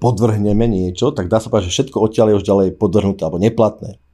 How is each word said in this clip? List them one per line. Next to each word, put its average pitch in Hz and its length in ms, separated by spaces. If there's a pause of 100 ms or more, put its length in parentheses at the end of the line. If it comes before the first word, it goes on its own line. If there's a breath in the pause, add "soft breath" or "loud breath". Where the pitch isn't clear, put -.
podvrhneme 107 640
niečo, 98 480
tak 92 160
dá 110 80
sa 110 160
povedať, 95 160
že - 160
všetko - 160
odtiaľ 107 320
je 101 80
už 90 80
ďalej 98 180 (140)
podvrhnuté 98 400
alebo 80 160
neplatné. 107 640 (120)